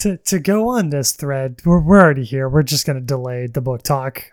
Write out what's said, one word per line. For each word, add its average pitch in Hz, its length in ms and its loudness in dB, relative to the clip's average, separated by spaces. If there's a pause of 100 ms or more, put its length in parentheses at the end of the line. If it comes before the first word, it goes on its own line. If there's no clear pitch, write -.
To, 196 160 -2
to 185 240 -2
go 208 300 0
on 208 200 -2
this 143 220 -2
thread, 135 520 -6
we're, 175 160 4
we're 185 200 6
already 143 240 4
here. 135 240 -6
We're 147 160 2
just 139 200 -2
gonna 135 160 -4
delay 123 460 -6
the 120 140 -6
book 123 220 -4
talk 135 500 -4